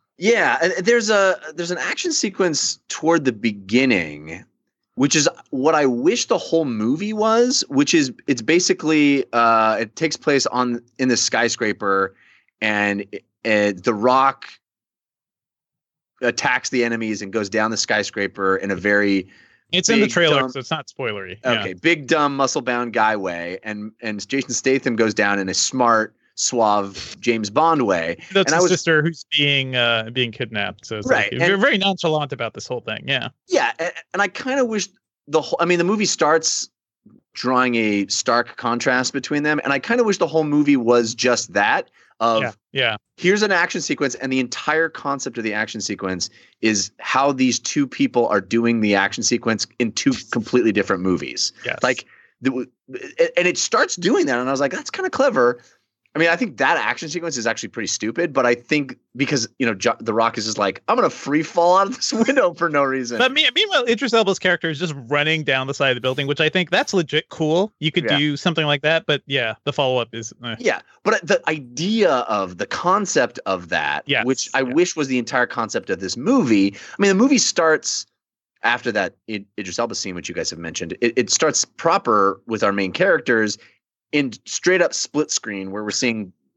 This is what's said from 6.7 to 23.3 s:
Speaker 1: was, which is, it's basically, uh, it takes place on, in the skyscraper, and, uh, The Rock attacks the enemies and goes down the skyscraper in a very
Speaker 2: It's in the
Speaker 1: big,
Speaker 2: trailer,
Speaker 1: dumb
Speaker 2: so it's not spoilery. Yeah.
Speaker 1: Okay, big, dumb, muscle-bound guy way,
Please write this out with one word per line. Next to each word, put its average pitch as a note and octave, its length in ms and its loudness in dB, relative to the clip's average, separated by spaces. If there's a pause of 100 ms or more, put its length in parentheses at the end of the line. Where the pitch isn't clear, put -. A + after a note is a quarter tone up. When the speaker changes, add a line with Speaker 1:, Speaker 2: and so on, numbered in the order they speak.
Speaker 1:
was, A3+ 540 2
which C#3+ 260 2
is, C#3 180 2 (140)
it's B2 160 0
basically, D3+ 880 2
uh, A2+ 480 4
it A2+ 160 -6
takes E3 220 -2
place C#3 280 2
on, A#2+ 360 -2 (160)
in B2+ 100 0
the A#2+ 80 4
skyscraper, G#2 1000 -2 (460)
and, G#2 440 0 (420)
uh, G#2 280 2
The G#2 200 -2
Rock B2+ 500 2 (1800)
attacks B2+ 500 0
the B2 140 2
enemies A2+ 380 -4
and G2 100 -12
goes G#2 160 -2
down A2 220 0
the A2 60 -4
skyscraper G2+ 800 -2
in G2 140 -4
a F#2+ 60 -2
very G2+ 500 2 (460)
Speaker 2:
It's F3+ 160 0
in A3+ 100 4
the G#3 80 4
Speaker 1:
big, - 60 -4
Speaker 2:
trailer, D3+ 280 4
Speaker 1:
dumb C3 100 -2
Speaker 2:
so C3 100 -8
it's A#2+ 100 -10
not D#3 160 -6
spoilery. G#2 580 -8
Yeah. A#2+ 160 0
Speaker 1:
Okay, F#2+ 120 -6
big, D3 340 0
dumb, C#3+ 300 2
muscle-bound B2 560 -2
guy A2 240 2
way, F2 480 -6